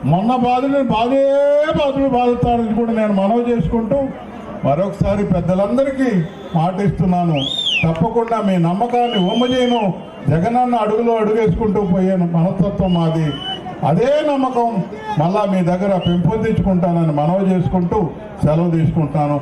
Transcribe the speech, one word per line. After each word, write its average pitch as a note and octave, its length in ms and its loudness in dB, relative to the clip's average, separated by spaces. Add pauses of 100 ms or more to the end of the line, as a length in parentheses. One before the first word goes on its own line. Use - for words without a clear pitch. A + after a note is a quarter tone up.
(120)
మొన్న G3+ 200 2 (160)
బాధని C4+ 340 0 (100)
బాధే B3 320 2 (560)
బాధలు C#4 380 0
బాధుతారని A#3+ 600 0
కూడా A#3 220 0
నేను G#3 220 0
మనవి A3+ 280 0
చేసుకుంటూ A#3 480 0 (680)
మరొకసారి G3 580 0 (100)
పెద్దలందరికీ A#3 760 0 (460)
మాటిస్తున్నాను, F3 840 0 (440)
తప్పకుండా A3+ 560 0 (100)
మీ F#3+ 80 2 (100)
నమ్మకాన్ని A#3 540 0 (120)
ఒమ్మజేయను. B3 500 2 (500)
జగనన్న A#3 440 2 (100)
అడుగులో A#3 360 2
అడుగేసుకుంటూ G#3+ 600 2 (100)
పోయే F#3+ 240 2 (220)
మనస్తత్వం F#3+ 600 0
మాది. D#3+ 300 0 (640)
అదే G#3 200 2 (220)
నమ్మకం B3+ 360 0 (540)
మళ్ళా G3 220 0 (100)
మీ F#3 60 0 (100)
దగ్గర F#3+ 220 0 (160)
పెంపొందించుకుంటానని F3 1120 0
మనవి F3+ 320 0
చేసుకుంటూ F3+ 480 0 (440)
సెలవు D#3+ 340 2
తీసుకుంటాను. D3 640 0